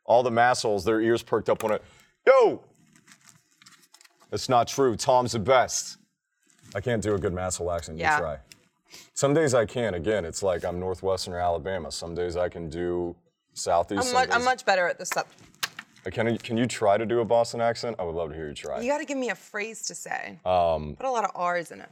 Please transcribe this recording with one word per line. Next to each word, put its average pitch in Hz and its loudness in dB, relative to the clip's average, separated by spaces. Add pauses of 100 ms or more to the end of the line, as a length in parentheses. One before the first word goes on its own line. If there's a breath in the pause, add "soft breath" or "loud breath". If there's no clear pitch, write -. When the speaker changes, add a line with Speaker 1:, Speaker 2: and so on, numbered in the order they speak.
Speaker 1:
all 120 4
the 123 0
massholes, 117 2
their 110 2
ears 113 2
perked 107 -2
up 107 0
when 110 0
it, 98 -2 (460 soft breath)
yo! 240 6 (1700)
That's - -6
not 120 4
true. 131 2
Tom's 123 2
the 123 -2
best. 113 2 (800)
I 101 -4
can't 117 0
do 107 2
a 98 0
good 92 -2
masshole 90 -4
accent. 82 -8
You 82 -6
Speaker 2:
Yeah. 151 2
Speaker 1:
try. 76 -6 (760 loud breath)
Some 139 2
days 151 4
I 117 4
can. 110 -2
Again, 90 0
it's 82 -8
like 90 0
I'm 87 -4
Northwestern 92 -4
or 87 -6
Alabama. 87 -2
Some 85 -8
days 87 -4
I 87 0
can 85 -10
do 87 -4 (380)
Southeast, 90 0
Speaker 2:
I'm 262 2
Speaker 1:
some 247 -4
Speaker 2:
much, 254 2
I'm 233 2
Speaker 1:
days 247 -2
Speaker 2:
much 254 0
better 185 2
at - -4
this 185 -10
stuff. - -4 (800)
Speaker 1:
Uh, 95 -6
can 113 0
you, 117 2
can 117 -4
you 120 2
try 104 4
to 113 0
do 120 2
a 117 2
Boston 117 2
accent? 117 -2
I 92 -4
would 82 -4
love 82 -4
to 76 -10
hear 80 -8
you 71 -8
try. 69 -8
Speaker 2:
You 240 -4
gotta 302 -2
give 285 -6
me 254 -2
a 190 -4
phrase 214 -10
to - -8
say. - -10
Speaker 1:
Um, 82 0
Speaker 2:
Put - -8
a 269 -2
lot 226 -2
of 190 -4
R's 175 -4
in 98 -16
it. - -18